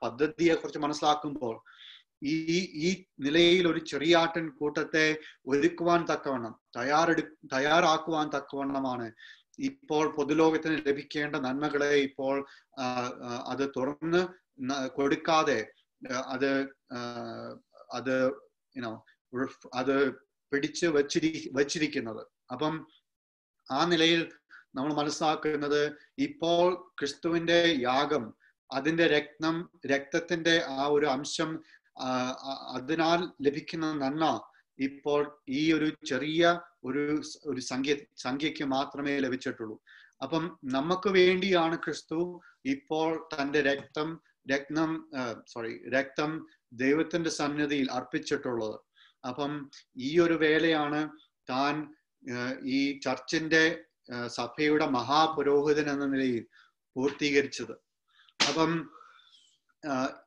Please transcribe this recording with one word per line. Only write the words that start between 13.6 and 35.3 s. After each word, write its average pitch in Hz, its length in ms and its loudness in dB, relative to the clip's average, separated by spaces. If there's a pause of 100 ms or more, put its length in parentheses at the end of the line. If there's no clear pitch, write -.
തുറന്ന് 160 500 0 (320)
ന-, 131 280 -2
കൊടുക്കാതെ, 143 840 2 (400)
ആ, - 20 -6
അത്, 135 500 0 (280)
ആ, 123 140 -8 (880)
അത്, 127 360 0 (500)
you 123 60 -8
know, 113 120 -8 (440)
റിഫ്-, - 320 -10
അത് 135 380 2 (400)
പിടിച്ച് 151 340 -2
വച്ചിരി-, 151 680 0
വച്ചിരിക്കുന്നത്. 139 720 -2 (240)
അപ്പം 151 360 -4 (840)
ആ 143 140 2
നിലയിൽ 165 460 2 (440)
നമ്മൾ 143 180 -2
മനസ്സിലാക്കുന്നത് 147 1040 0 (200)
ഇപ്പോൾ 170 800 0
ക്രിസ്തുവിന്റെ 165 800 2
യാഗം, 131 540 0 (380)
അതിന്റെ 156 360 2
രക്തം, 156 600 0 (180)
രക്തത്തിന്റെ 170 800 0
ആ 135 160 -2
ഒരു 147 200 4
അംശം 151 580 -2 (360)
ആ, 127 200 -2
ആ, 131 560 -6
അതിനാൽ 160 540 0 (120)
ലഭിക്കുന്ന 156 520 -2
നന്മ 143 480 0 (380)
ഇപ്പോൾ 143 600 -2 (100)